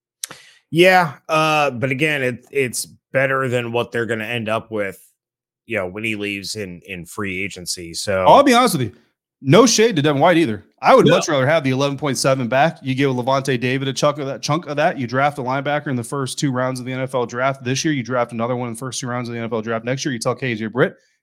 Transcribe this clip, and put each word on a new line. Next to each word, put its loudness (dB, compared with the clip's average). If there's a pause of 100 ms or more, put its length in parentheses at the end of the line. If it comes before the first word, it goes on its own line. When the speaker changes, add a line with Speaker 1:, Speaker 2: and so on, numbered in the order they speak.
(720)
Speaker 1:
Yeah, 4 (120)
uh, 2
but -2
again, 0
it, -4
it's -2 (260)
better 0
than -2
what -2
they're -2
gonna -4
end -4
up -4
with, -6 (520)
you -8
know, -4
when -10
he -4
leaves -8
in, -10
in -12
free -6
agency. -10
So -2
Speaker 2:
I'll 8
be 4
honest 2
with -2
you. -8 (480)
No 8
shade 4
to 2
Devin 2
White 6
either. 0 (180)
I 6
would 8
Speaker 1:
No. 6
Speaker 2:
much 0
rather 2
have 2
the 0
eleven 0
point -2
seven 2
back. 2
You -4
give 2
Levante 0
David -2
a -4
chunk 0
of -6
that, -8
chunk -2
of -6
that. 0
You -4
draft 0
a -6
linebacker -2
in -4
the -4
first -6
two -2
rounds -2
of -10
the -8
N -6
F -6
L 0
draft -2
this -2
year. 0
You -2
draft -2
another -2
one -4
in -8
the -14
first -10
two -8
rounds -6
of -8
the -8
N -6
F -6
L -2
draft -4
next -4
year. -2
You -4
tell -2
K -4
J -6
Britt, 0 (260)